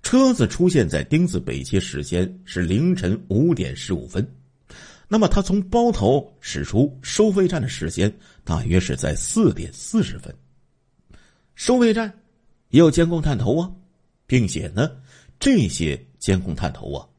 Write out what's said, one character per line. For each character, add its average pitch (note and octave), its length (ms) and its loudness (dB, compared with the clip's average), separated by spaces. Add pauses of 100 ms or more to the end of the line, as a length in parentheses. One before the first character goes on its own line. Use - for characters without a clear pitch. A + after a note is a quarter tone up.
车 B3+ 320 4
子 A#2+ 120 2
出 F3+ 220 0
现 C3+ 200 2
在 C#2 160 -2
丁 E3 220 2
字 - 120 -2
北 C2+ 240 -6
街 C2 160 -2
时 C#2+ 240 -6
间 F2 420 -4
是 - 160 -6
凌 A#2 340 0
晨 F#2+ 340 -2
五 D3 260 2
点 C#2+ 200 -6
十 - 200 -8
五 B1+ 120 -8
分， - 200 -4 (840)
那 G#3+ 100 2
么 G3+ 100 4
他 - 120 4
从 F#3+ 280 0
包 A#3 240 2
头 - 480 0
驶 - 240 -8
出 C3+ 380 0
收 G#3+ 280 2
费 F#3+ 160 2
站 E3+ 160 -2
的 B2+ 60 -4
时 D#2+ 220 -6
间 G2+ 220 0 (320)
大 E2 200 -4
约 F2 160 2
是 C2 160 -4
在 C#2+ 180 -4
四 F3 400 0
点 - 180 -10
四 - 300 -4
十 - 160 -6
分。 - 160 -16 (1200)
收 B3+ 240 0
费 A3+ 160 4
站 G#3+ 180 -4 (580)
也 C#3+ 100 6
有 E3 100 8
监 E3 180 2
控 E3+ 140 -2
探 C#3+ 160 0
头 B2 200 0
啊， F#3 120 -4 (560)
并 A#2 220 2
且 - 200 -6
呢， G#2+ 220 -2 (480)
这 G#3 300 2
些 D2+ 340 -4 (160)
监 F#2+ 220 0
控 F#2 140 -6
探 C#2 180 -4
头 - 220 -12
啊 - 120 -12 (120)